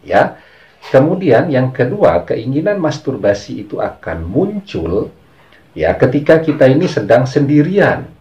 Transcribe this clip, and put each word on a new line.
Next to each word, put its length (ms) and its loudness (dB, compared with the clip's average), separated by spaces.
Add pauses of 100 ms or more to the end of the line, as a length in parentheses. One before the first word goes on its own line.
Ya. 320 0 (500)
Kemudian 640 2
yang 240 0
kedua, 480 0
keinginan 560 -4
masturbasi 880 -4
itu 160 -8
akan 400 -8
muncul 880 -4 (640)
ya 240 -2
ketika 400 4
kita 320 2
ini 160 2
sedang 400 2
sendirian. 800 0 (140)